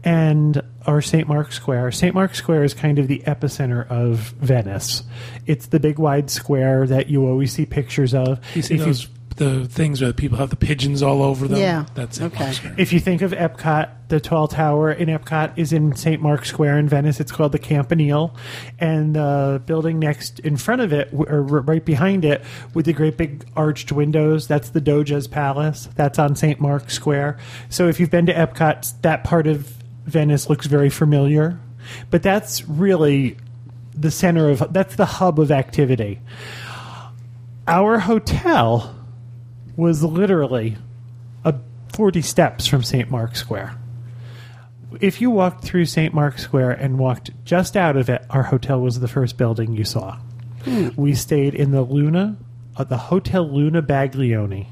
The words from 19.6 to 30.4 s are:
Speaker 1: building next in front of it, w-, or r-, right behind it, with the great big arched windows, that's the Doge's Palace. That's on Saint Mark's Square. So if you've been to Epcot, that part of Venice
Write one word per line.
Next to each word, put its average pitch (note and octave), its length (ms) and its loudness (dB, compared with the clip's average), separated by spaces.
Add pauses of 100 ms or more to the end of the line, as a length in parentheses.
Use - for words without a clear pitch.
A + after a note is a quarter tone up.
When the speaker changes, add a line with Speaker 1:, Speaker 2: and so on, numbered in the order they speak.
Speaker 1:
building D#3+ 340 -2
next - 420 -4
in D3 180 -2
front B3 240 0
of F3+ 100 0
it, C#3+ 180 0
w-, D3 200 -2
or D3 80 2 (180)
r-, C3+ 60 2
right D#3+ 220 0
behind F3+ 400 2
it, D3 180 2 (320)
with D#3+ 120 0
the E3 60 2
great D#3 240 0
big D3 300 -6 (100)
arched D3+ 360 -2
windows, D3+ 540 2
that's D3 240 -2
the E3 100 0
Doge's C#3+ 480 0
Palace. D3 680 -2
That's C#3+ 240 0
on D3 180 2
Saint D3 240 0
Mark's C#3+ 340 -2
Square. C#3+ 440 -2 (320)
So F3 180 2
if E3 120 0
you've E3+ 100 4
been F3 160 4
to E3+ 80 4
Epcot, D#3+ 680 0
that D#3+ 220 2
part E3 220 2
of D3+ 280 -2 (300)
Venice D3+ 460 2